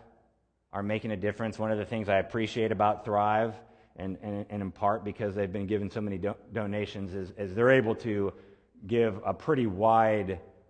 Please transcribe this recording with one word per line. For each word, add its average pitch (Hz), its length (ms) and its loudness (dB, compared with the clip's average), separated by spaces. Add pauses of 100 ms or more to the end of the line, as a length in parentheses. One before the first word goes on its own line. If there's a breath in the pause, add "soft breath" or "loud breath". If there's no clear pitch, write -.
(760)
are 101 80 -4
making 107 300 -2
a 101 60 -2
difference. 104 420 -4
One 110 120 0
of 107 60 2
the 104 80 -2
things 107 240 -4
I 98 80 4
appreciate 110 540 0
about 104 340 2
Thrive, 107 480 2 (440 soft breath)
and, 95 260 -6
and, 104 260 -6
and 104 120 -6
in 95 100 -6
part 101 340 0
because 101 300 -4
they've 98 180 -2
been 101 140 -4
given 101 240 -2
so 110 100 -6
many 101 160 -4
do-, 101 180 -4 (160)
donations, 101 640 -4
is, 95 240 -8
is 98 160 -6
they're 117 180 6
able 113 260 6
to 101 360 -2 (540 loud breath)
give 110 360 2
a 98 100 -2
pretty 131 340 0
wide 104 720 4 (300)